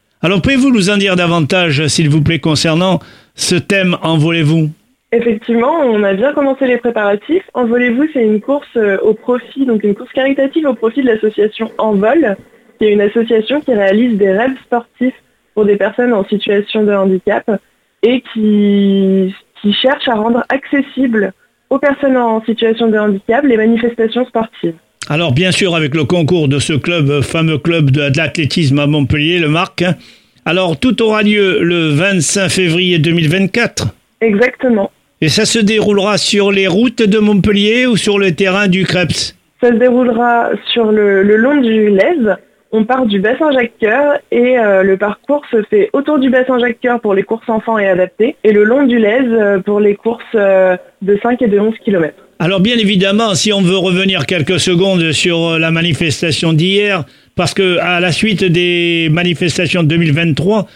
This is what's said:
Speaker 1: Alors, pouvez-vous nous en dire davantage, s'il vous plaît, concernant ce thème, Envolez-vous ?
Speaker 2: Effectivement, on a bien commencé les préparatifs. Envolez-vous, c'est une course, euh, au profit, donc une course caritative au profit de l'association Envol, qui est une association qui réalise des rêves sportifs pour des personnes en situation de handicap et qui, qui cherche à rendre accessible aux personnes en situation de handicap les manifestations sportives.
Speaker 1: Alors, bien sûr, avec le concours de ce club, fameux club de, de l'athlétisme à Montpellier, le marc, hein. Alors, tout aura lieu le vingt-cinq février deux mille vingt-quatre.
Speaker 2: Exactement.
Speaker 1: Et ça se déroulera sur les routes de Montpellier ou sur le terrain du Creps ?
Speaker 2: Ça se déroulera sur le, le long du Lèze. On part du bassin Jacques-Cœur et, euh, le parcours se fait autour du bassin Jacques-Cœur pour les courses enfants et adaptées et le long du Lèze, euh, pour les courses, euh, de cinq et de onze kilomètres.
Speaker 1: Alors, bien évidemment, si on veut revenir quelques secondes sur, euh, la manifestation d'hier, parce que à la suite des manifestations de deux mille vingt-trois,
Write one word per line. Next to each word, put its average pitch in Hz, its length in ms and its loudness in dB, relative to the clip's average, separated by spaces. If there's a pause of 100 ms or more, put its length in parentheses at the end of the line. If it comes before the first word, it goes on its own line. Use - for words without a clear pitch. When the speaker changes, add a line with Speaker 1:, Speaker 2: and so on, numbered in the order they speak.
(220)
Speaker 1:
Alors, 196 200 0
pouvez-vous 269 320 2
nous 196 160 2
en 208 80 0
dire 196 180 0
davantage, 170 720 0
s'il 156 220 0
vous 156 120 2
plaît, 156 180 0
concernant 165 600 0 (360)
ce - 200 -2
thème, 185 460 0
Envolez-vous ? 160 680 0 (440)
Speaker 2:
Effectivement, 233 720 0
on 214 180 0
a 196 100 0
bien 254 200 -2
commencé 277 340 -2
les 247 80 0
préparatifs. 233 680 -2 (100)
Envolez-vous, 247 580 0
c'est 240 140 0
une 214 160 0
course, 285 340 -4
euh, 202 260 0
au 214 120 2
profit, 247 520 -4
donc 220 200 0
une 202 100 0
course - 160 -16
caritative 277 540 -2
au 269 80 0
profit 226 300 -4
de 262 40 2
l'association 220 680 -2
Envol, 220 580 0 (420)
qui 214 100 0
est 208 40 2
une 208 80 2
association 226 640 0
qui 262 120 -2
réalise 208 440 2
des 196 140 2
rêves 247 340 -2
sportifs 247 500 -4 (400)
pour 214 80 2
des 202 140 2
personnes 220 340 0
en 202 160 0
situation 208 560 -2
de 208 80 0
handicap 196 580 -2 (540)
et 247 180 2 (120)
qui, 196 1000 2 (280)
qui 208 100 0
cherche 269 380 -2
à 226 60 0
rendre 233 340 0
accessible 254 840 -2 (380)
aux 277 100 -2
personnes 277 380 0
en 226 260 0
situation 226 460 0
de 214 80 2
handicap 214 480 0
les 247 100 2
manifestations 233 720 0
sportives. 220 480 -6 (360)
Speaker 1:
Alors, 156 220 -2
bien 175 200 0
sûr, 180 240 0
avec 151 200 -2
le 156 80 0
concours 160 460 0
de 143 100 0
ce 165 140 -4
club, 147 480 0
fameux 160 360 -2
club 165 320 0
de, 143 200 0
de 135 80 0
l'athlétisme 147 600 0
à 147 80 0
Montpellier, 151 540 0
le 160 80 0
marc, 170 340 -2
hein. 180 140 0 (500)
Alors, 170 340 -2
tout 247 220 0
aura 214 220 2
lieu 202 400 2
le 170 260 0
vingt-cinq 180 600 0
février 180 500 0
deux 160 120 2
mille 165 180 0
vingt-quatre. 190 580 -2 (340)
Speaker 2:
Exactement. 226 680 0 (300)
Speaker 1:
Et 160 80 0
ça 214 160 0
se - 120 0
déroulera 208 600 2
sur 202 340 0
les 196 160 2
routes 226 340 0
de 214 160 2
Montpellier 208 720 2
ou 226 100 2
sur 202 220 0
le 190 160 0
terrain 196 320 0
du 185 160 2
Creps ? - 520 -2 (260)
Speaker 2:
Ça 240 80 4
se 233 60 2
déroulera 240 720 2 (240)
sur 220 180 0
le, 208 320 2
le 214 140 4
long 277 220 2
du 220 300 2
Lèze. 214 460 2 (360)
On 220 120 2
part 254 240 0
du 202 120 0
bassin 269 320 0
Jacques-Cœur 262 680 0 (120)
et, 240 280 2
euh, 196 240 2
le 190 140 2
parcours 208 440 -4 (100)
se 214 120 2
fait 208 300 0
autour 302 260 0
du 262 100 0
bassin 254 300 0
Jacques-Cœur 240 400 -2
pour 202 160 -2
les 196 80 0
courses - 260 -8
enfants 220 300 -2
et 196 80 0
adaptées 185 560 0
et 214 80 4
le 208 120 4
long 262 220 2
du 240 140 2
Lèze, 226 280 2
euh, 208 320 0
pour 208 200 -2
les 208 160 2
courses, 226 280 -6 (120)
euh, 190 420 2 (240)
de 202 220 0
cinq 240 180 -2
et 240 60 2
de 202 120 2
onze 220 240 0
kilomètres. 170 400 -2 (180)
Speaker 1:
Alors, 180 200 0
bien 240 160 2
évidemment, 202 580 0
si 214 160 -2
on 196 100 0
veut 180 140 2
revenir 185 500 -2
quelques 175 340 -2
secondes 175 520 0
sur, 170 280 -2
euh, 165 200 -2
la 165 120 -2
manifestation 165 800 -2
d'hier, 190 500 0 (320)
parce 175 180 -2
que 180 260 0
à 175 200 -2
la 175 120 0
suite 196 340 -2
des 170 640 0
manifestations 175 720 -2
de 156 60 2
deux 165 100 0
mille 165 160 0
vingt-trois, 170 640 -2